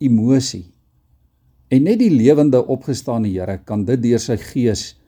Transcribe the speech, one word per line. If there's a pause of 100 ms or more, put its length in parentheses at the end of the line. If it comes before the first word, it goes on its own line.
emosie. (1000)
En
net
die
lewende
opgestane
Here (100)
kan
dit
deur
sy
Gees (140)